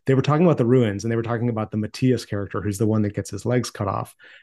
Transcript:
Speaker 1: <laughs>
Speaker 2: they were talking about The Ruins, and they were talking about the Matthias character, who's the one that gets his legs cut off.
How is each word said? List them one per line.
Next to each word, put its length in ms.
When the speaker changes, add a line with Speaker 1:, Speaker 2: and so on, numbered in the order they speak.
Speaker 1:
<laughs> 40
Speaker 2:
they 80
were 80
talking 240
about 120
The 80
Ruins, 400
and 60
they 40
were 80
talking 240
about 240
the 60
Matthias 480
character, 360
who's 160
the 100
one 160
that 120
gets 140
his 160
legs 260
cut 160
off. 280